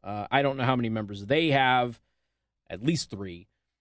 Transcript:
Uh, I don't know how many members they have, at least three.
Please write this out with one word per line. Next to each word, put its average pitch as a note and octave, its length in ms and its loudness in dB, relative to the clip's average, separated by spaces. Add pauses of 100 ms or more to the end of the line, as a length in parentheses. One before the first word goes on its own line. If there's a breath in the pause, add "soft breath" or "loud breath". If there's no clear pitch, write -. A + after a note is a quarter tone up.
Uh, G#2 260 -8
I C3+ 120 2
don't C#3 140 0
know C3 80 -2
how B2+ 120 2
many A#2 140 0
members G2+ 360 -6
they D#3 220 2
have, B2+ 520 2 (680)
at F#2 140 -10
least D#3 260 0
three. F#2 380 -12 (320)